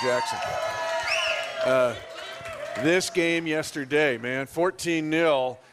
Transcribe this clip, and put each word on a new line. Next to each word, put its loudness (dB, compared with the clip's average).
Jackson. 0
Uh, 4
this 2
game 0
yesterday, 2
man, -4
fourteen 0
nil, 4